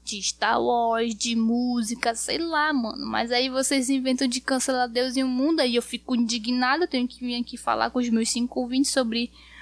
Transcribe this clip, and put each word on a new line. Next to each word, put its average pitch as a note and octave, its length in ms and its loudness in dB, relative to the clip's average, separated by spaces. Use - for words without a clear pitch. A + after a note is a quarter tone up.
de G3+ 180 -8
Star A#3 400 0
Wars, A#3 520 2
de A#3 200 -4
música, A#3 800 0
sei - 240 -4
lá, D#4 340 0
mano. A#3 340 -2
Mas A3 260 0
aí B3+ 160 2
vocês C4 420 0
inventam C4 380 2
de B3 120 -2
cancelar B3+ 480 0
Deus B3 280 0
e C4+ 60 2
o C4 60 0
mundo, C#4+ 320 2
aí B3 140 2
eu A#3 80 2
fico - 320 -6
indignada, B3 680 2
eu E4+ 40 -2
tenho B3 200 0
que - 120 -12
vir A#3+ 200 -4
aqui A#3+ 160 -8
falar A#3 340 0
com B3+ 80 0
os A#3+ 100 0
meus A3+ 220 2
cinco B3 300 -2
ouvintes B3+ 300 2
sobre A#3 400 0